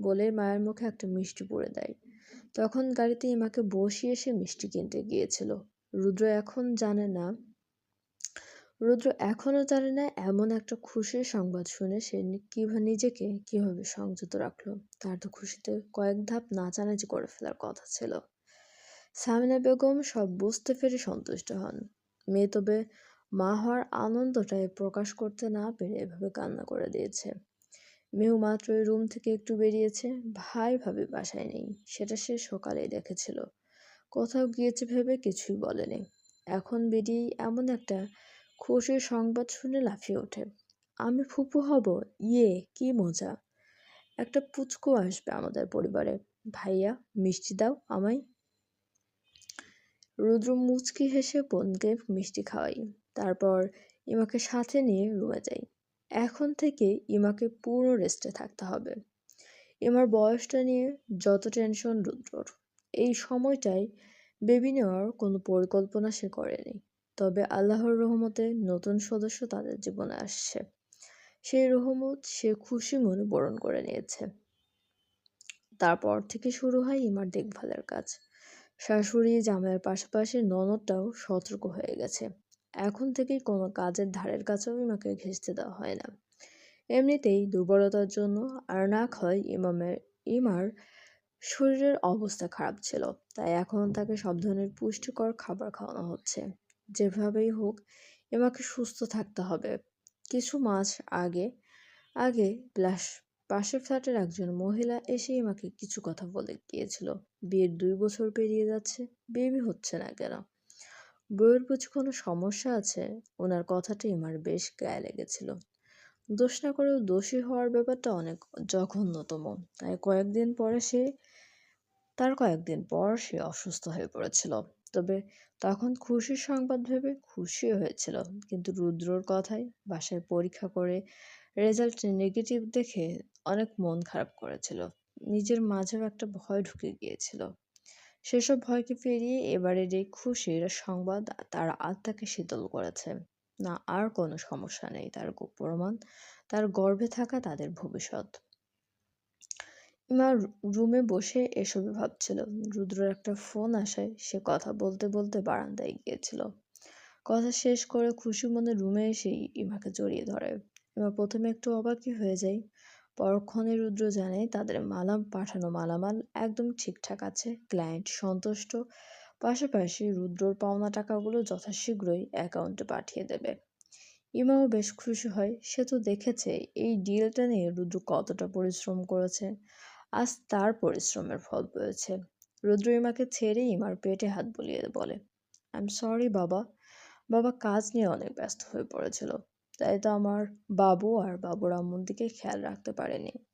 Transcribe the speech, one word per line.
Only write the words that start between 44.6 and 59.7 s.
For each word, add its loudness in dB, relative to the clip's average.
আসবে 0
আমাদের -2
পরিবারে। 0
ভাইয়া, 0
মিষ্টি 0
দাও 2
আমায়।" 0
রুদ্র 4
মুচকি 2
হেসে 2
বোনকে 2
মিষ্টি -2
খাওয়াই, -4
তারপর 2
ইমাকে 2
সাথে 0
নিয়ে 4
রুমে -2
যাই। -6
এখন 0
থেকে 4
ইমাকে 4
পুরো 2
রেস্টে 0
থাকতে -10
হবে। -4